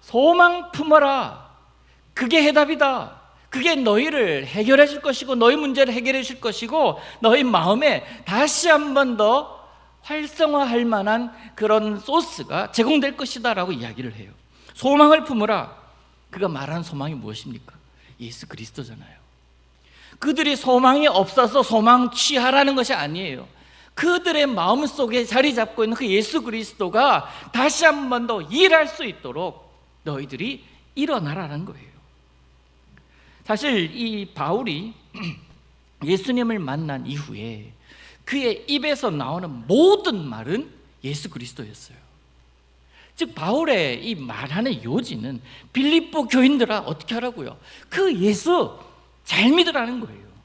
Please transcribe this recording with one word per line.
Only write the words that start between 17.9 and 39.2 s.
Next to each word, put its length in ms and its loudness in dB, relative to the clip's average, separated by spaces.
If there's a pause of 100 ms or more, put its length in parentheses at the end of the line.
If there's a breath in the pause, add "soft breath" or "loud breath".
예수 280 -14
그리스도잖아요. 720 -16 (1000 soft breath)
그들이 360 0
소망이 520 4
없어서 540 2
소망 500 4
취하라는 640 2
것이 180 0
아니에요. 540 -6 (460 soft breath)
그들의 540 0
마음속에 760 0
자리 280 2
잡고 300 -2
있는 120 -2
그 120 -4
예수 340 0
그리스도가 880 0 (240 loud breath)
다시 320 0
한 240 2
번 160 -2
더 160 -4
일할 460 4
수 180 -10
있도록 680 -10 (320)
너희들이 600 -10 (320 soft breath)
일어나라는 680 -4
거예요. 260 -20 (1500 soft breath)
사실 520 -2
이 380 -6
바울이 600 -4 (200)
<clears throat> 880 -16
예수님을 560 -2
만난 460 -6
이후에 680 -12 (520 soft breath)
그의 420 -4
입에서 420 0
나오는 400 -4 (180)